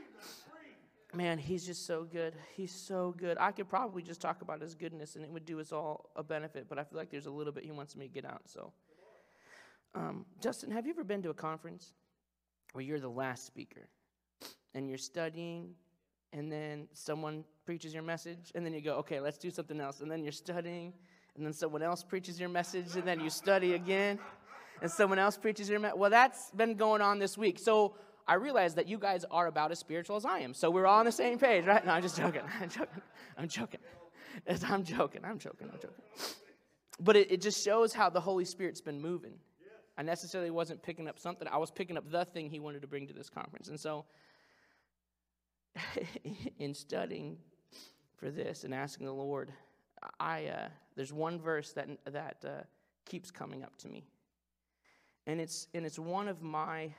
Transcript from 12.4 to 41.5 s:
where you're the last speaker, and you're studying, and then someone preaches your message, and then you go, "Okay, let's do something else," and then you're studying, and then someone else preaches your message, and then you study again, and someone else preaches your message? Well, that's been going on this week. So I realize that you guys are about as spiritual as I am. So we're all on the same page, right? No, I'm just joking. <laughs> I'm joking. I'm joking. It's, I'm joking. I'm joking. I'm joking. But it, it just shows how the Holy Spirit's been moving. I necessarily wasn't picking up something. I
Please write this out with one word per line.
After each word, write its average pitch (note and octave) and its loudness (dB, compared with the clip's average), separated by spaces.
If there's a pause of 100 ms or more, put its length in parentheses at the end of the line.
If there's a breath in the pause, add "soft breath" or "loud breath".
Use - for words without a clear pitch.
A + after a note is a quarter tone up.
where C3 -8
you're D3 -4
the C3 -6
last B2+ -4
speaker, - -16 (880 loud breath)
and C3+ -4
you're C3 -6
studying, E3+ -6 (580)
and D3+ -6
then D3+ -8
someone D#3 -6 (200)
preaches E3 -8
your D#3+ -6
message, E3+ -8
and E3+ -4
then E3 -4
you D3+ -6
go, D3 0
"Okay, D3 -2
let's D3 -2
do F3+ -6
something D#3 -6
else," C#3 -6
and D#3 -8
then D#3+ -4
you're D3 -6
studying, F3 -6 (440 soft breath)
and D3 -6
then D3+ -2
someone D3+ -2
else E3+ 0
preaches F#3 -6
your F3+ -2
message, F3 -2
and F3+ 0
then F3 2
you D#3 0
study F#3 4
again, F#3+ 2 (640 loud breath)
and E3 -2
someone G3 6
else G3+ 6
preaches G#3+ 0
your G#3 2
message? G#3 0
Well, G3+ 8
that's A#3+ 8
been A3+ 4
going G#3+ 6
on G3+ 6
this G3 0
week. G#3+ 4
So G#3+ 6 (300 loud breath)
I E3 8
realize G3 6
that E3 2
you G#3+ -2
guys F#3+ 0
are E3+ 4
about D#3 2
as E3+ -4
spiritual E3+ -4
as G#3+ -2
I F4 0
am. B2+ -6
So E3 6
we're F#3 6
all G3+ 12
on A3+ 10
the A#3 6
same A#3+ 2
page, A3+ 8
right? G3+ 8
No, F3+ 4
I'm E3+ 4
just F3+ -2
joking. D#3 2
<laughs> A3+ -6
I'm F3 -4
joking. G3 -6 (360 loud breath)
I'm D#3+ -6
joking. - -6 (680 loud breath)
It's, F3 -2
I'm G3+ 0
joking. E3 -2
I'm G#3+ -6
joking. - -12
I'm - -14
joking. - -14 (960 loud breath)
But G3+ 10
it, G3 10
it F3+ 4
just G3+ 0
shows A3 6
how G#3+ 4
the F3 2
Holy F#3 2
Spirit's F3 -6
been D3 -6
moving. D#3+ -6 (600)
I D3+ -4
necessarily E3+ -2
wasn't E3 -2
picking D#3+ -8
up - -12
something. F3 -6
I C3+ 0